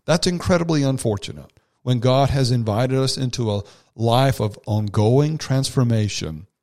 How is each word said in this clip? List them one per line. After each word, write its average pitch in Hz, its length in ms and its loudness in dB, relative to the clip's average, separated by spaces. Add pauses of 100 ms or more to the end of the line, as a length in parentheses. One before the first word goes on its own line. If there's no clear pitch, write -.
That's 165 220 0
incredibly 170 560 0
unfortunate 120 680 -4 (300)
when 123 180 0
God 131 300 4
has 131 200 0
invited 120 480 0
us 131 180 0
into 123 360 -2
a 101 100 -2 (320)
life 120 460 2
of 107 260 -4
ongoing 110 720 2
transformation, 110 1120 -2 (140)